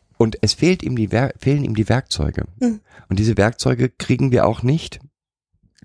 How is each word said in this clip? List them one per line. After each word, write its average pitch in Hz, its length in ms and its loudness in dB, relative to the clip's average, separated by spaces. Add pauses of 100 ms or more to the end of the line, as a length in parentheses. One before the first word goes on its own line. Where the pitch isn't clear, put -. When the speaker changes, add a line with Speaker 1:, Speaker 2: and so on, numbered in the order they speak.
(180)
Speaker 1:
und 110 240 0
es 107 120 0
fehlt 180 300 0
ihm 127 120 -4
die 107 160 -2
Wer-, 117 280 0
fehlen 143 240 0
ihm 110 120 -2
die 107 140 0
Werkzeuge. - 560 -2 (140)
Speaker 2:
Mhm. 233 220 -2 (280)
Speaker 1:
Und 95 80 -2
diese 107 200 2
Werkzeuge 120 520 0
kriegen 131 420 -2
wir 120 140 4
auch 113 160 0
nicht, 139 380 -2 (840)